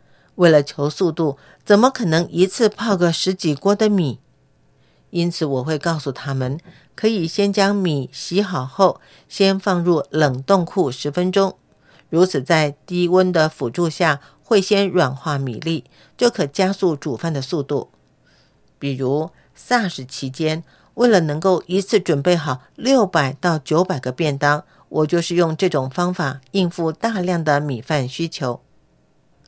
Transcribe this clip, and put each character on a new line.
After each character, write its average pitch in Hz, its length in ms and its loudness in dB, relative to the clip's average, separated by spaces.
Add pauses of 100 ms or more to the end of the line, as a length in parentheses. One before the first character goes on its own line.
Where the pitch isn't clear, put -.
(360)
为 175 140 6
了 151 140 6
求 147 260 -4
速 165 220 0
度， 156 260 -2 (260)
怎 - 140 6
么 254 140 4
可 240 140 -6
能 165 240 2
一 175 180 2
次 220 200 2
泡 214 300 -2
个 170 160 2
十 185 220 -2
几 156 180 -2
锅 196 220 0
的 214 120 0
米？ 175 320 0 (960)
因 170 160 0
此 165 140 -4
我 135 180 -2
会 156 160 -2
告 165 180 -2
诉 143 140 -6
他 139 220 -8
们， 131 260 -4 (340)
可 - 140 -4
以 208 180 0
先 202 280 0
将 202 200 2
米 156 380 -2
洗 - 300 -4
好 180 240 -4
后， 180 340 2 (300)
先 196 280 2
放 180 240 0
入 170 280 2
冷 135 340 0
冻 185 220 2
库 160 260 0
十 - 180 -6
分 180 220 0
钟， 196 260 2 (520)
如 170 160 4
此 147 180 -2
在 151 320 2 (100)
低 175 220 0
温 185 240 4
的 160 160 4
辅 131 220 -6
助 165 200 -2
下， 156 300 0 (240)
会 208 180 4
先 196 280 2
软 139 260 0
化 143 220 -4
米 131 200 -6
粒， 160 280 -6 (320)
就 240 120 2
可 170 160 -2
加 190 280 -2
速 170 240 0
煮 139 180 -6
饭 165 160 -4
的 143 100 -4
速 143 220 -4
度。 139 280 -4 (840)
比 139 200 -6
如 139 320 -2 (280)
sars 202 480 -4
期 131 240 -8
间， 156 360 -4 (300)
为 247 120 2
了 202 140 6
能 151 180 -2
够 180 260 2
一 185 160 -2
次 196 160 0
准 156 240 0
备 175 140 2
好 143 280 -4 (120)
六 240 320 2
百 143 240 0
到 165 260 -2
九 160 280 0
百 160 120 -4
个 131 140 -4
便 143 260 -2
当， 147 280 0 (240)
我 156 180 0
就 170 140 0
是 170 140 -4
用 170 200 2
这 185 140 0
种 131 200 -2
方 180 240 -2
法 139 280 -6 (100)
应 185 180 0
付 165 220 -4
大 214 300 -4
量 175 200 -2
的 147 200 2
米 135 200 -6
饭 143 240 -2
需 160 220 -6
求。 127 320 -6 (880)